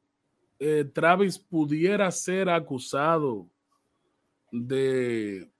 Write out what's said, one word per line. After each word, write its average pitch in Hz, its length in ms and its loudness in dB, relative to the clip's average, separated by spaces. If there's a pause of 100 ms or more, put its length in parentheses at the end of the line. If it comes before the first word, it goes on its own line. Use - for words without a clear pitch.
(600)
eh, 151 260 0
Travis 170 520 2
pudiera 170 720 0
ser 185 380 -2
acusado 143 960 -2 (1040)
de 120 1000 -2 (100)